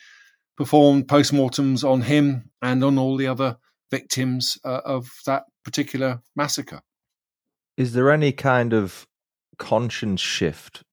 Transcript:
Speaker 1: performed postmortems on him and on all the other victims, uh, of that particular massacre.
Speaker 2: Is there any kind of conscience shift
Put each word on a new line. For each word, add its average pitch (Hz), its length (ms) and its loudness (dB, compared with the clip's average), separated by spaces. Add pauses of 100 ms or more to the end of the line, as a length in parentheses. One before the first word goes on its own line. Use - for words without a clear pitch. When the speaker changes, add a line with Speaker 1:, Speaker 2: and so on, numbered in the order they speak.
(580)
Speaker 1:
performed 143 500 6
postmortems 139 840 2
on 131 120 2
him 139 500 0 (100)
and 127 220 0
on 139 140 2
all 135 180 0
the 135 100 -2
other 127 320 -2 (320)
victims, 127 760 -4
uh, 131 180 -6
of 127 260 -6 (160)
that 135 180 -2 (200)
particular 131 580 -4 (140)
massacre. - 460 -6 (960)
Speaker 2:
Is 123 160 -2
there 127 180 4
any 151 220 2
kind 123 400 0
of 101 340 -2 (500)
conscience 110 640 -4
shift - 720 -6